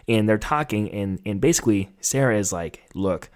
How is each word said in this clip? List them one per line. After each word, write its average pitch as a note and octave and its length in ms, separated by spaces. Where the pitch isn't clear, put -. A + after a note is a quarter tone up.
And A2 200
they're G#2+ 120
talking, A2 520
and, G2 340
and G2+ 160
basically A2+ 480
Sarah C3 360
is G2 140
like, E2+ 300
"Look, F#2 400